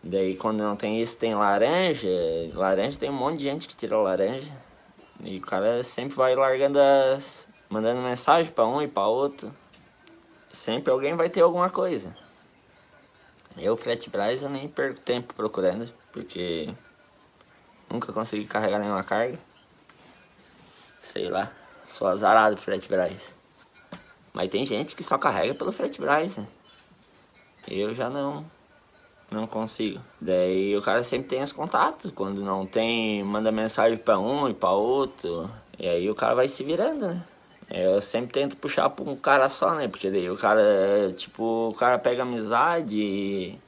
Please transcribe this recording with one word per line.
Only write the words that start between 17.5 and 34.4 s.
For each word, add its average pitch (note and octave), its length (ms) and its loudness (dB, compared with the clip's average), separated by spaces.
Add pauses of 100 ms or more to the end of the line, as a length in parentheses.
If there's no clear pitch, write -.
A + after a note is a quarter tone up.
nunca - 220 -6
consegui G#2+ 320 -4
carregar G#2 340 0
nenhuma G2+ 240 -2
carga. - 360 -2 (1600)
Sei - 280 -8
lá, F#2+ 220 -2 (340)
sou - 220 -4
azarado, G#2 500 6
Frete F#2+ 320 -6
Braz. F#2 460 -2 (1000)
Mas F#2 180 -4
tem A#2 140 -2
gente A#2 300 -4
que - 80 -10
só C4+ 160 0
carrega A#2+ 340 0
pelo - 200 -4
Frete - 280 -6
Braz, D#3 360 0
né? G#2 100 -10 (1200)
Eu G#2 260 -4
já A#2+ 160 -4
não, C#3+ 360 -4 (840)
não G#2+ 160 -4
consigo. A2 540 -4 (200)
Daí F#2 560 2
o G2+ 60 0
cara A2+ 200 0
sempre B2+ 260 -4
tem C3 140 -2
os C#3+ 100 -6
contatos. - 600 -2
Quando G2 280 -4
não F#2+ 240 -2
tem, A2+ 560 0
manda G#2 280 0
mensagem A2 480 2
pra G#2+ 200 4
um C3 300 0